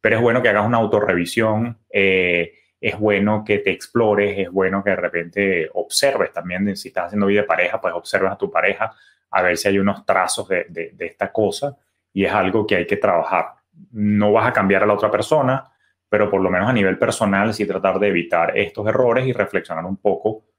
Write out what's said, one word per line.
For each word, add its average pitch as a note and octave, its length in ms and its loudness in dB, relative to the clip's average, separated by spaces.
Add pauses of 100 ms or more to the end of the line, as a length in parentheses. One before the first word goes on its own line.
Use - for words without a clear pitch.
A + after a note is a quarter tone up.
pero A2 160 2
es A2+ 40 0
bueno A#2+ 200 2
que A#2+ 80 4
hagas G#2 160 2
una A#2 120 2
autorrevisión, A2 1000 0 (120)
eh, F#2 680 0 (260)
es G#2 160 -4
bueno G#2 480 2
que G#2 140 2
te F#2+ 120 -2
explores, G2+ 680 0
es F2+ 100 -4
bueno F#2+ 320 0
que G2 100 0
de F#2 40 0
repente F2 760 -2
observes G#2+ 580 -2
también, F#2 460 -4
si - 100 -14
estás F2 200 -6
haciendo G2+ 200 -2
vida G2+ 140 2
de G#2 60 -2
pareja, F2+ 340 0
pues F2 120 -2
observas F#2+ 380 -2
a F#2+ 60 -10
tu F#2+ 120 -4
pareja F#2+ 440 -2 (380)
a F#2+ 100 0
ver F2+ 160 2
si - 100 -2
hay G2 100 2
unos G2 280 0
trazos F#2+ 420 0
de, F#2 220 -2
de, E2 240 -10
de F2 120 -10
esta - 280 -6
cosa, A2 440 -2 (360)
y G2 100 0
es F2+ 80 0
algo G2+ 340 0
que G2 120 0
hay F2 100 -2
que - 80 0
trabajar. E2+ 520 0 (440)
No G#2 400 2
vas A2 160 4
a B2 60 0
cambiar G2 280 2
a G#2+ 40 2
la G#2+ 80 4
otra G#2 180 2
persona, C3 580 0 (380)
pero G#2 240 0
por F#2+ 100 2
lo F#2 80 2
menos F#2 200 0
a C3 40 2
nivel F#2+ 240 2
personal G#2+ 560 0
sí G2 140 -4
tratar F#2 320 0
de G#2 80 2
evitar E2+ 500 0
estos G#2 300 -4
errores B2 400 2
y B2+ 60 -2
reflexionar F2+ 500 -4
un F#2+ 140 -8
poco G#2+ 480 -2 (140)